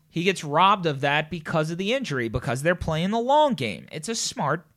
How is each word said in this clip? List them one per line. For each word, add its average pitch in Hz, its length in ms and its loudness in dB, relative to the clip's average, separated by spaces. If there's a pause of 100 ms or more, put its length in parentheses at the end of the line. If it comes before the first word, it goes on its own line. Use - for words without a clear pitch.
he 165 140 -4
gets 185 220 0
robbed 175 420 4
of 139 140 0
that 147 300 0
because 160 420 -2
of 170 60 -6
the 196 140 -2
injury, 147 360 -2
because 127 340 -4
they're 175 140 2
playing 165 340 -2
the 226 80 0
long 269 360 4
game. 104 360 -6
It's 160 180 -8
a 226 60 -4
smart, 165 520 -4 (100)